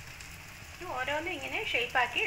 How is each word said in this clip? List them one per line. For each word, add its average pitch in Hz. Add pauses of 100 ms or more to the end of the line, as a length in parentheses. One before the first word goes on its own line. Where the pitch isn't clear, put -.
(760)
ഇത് 349 (120)
ഓരോന്നും 294
ഇങ്ങനെ 269 (120)
ഷേപ്പാക്കി 240